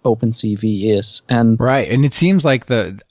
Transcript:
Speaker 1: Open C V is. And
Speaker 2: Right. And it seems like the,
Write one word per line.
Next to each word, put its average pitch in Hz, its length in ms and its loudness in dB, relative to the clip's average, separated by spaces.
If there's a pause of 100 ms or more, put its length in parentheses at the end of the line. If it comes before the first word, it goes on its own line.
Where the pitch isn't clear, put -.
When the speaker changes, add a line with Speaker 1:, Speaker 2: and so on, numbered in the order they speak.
Speaker 1:
Open 113 280 0
C 110 220 -4
V 107 360 -2
is. 107 380 -2
And 117 300 2
Speaker 2:
Right. 127 300 0
And 127 160 2
it 139 100 0
seems 175 300 2
like 135 220 0
the, 101 340 -2 (100)